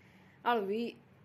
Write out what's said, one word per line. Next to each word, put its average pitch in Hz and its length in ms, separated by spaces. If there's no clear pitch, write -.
अलवी 220 400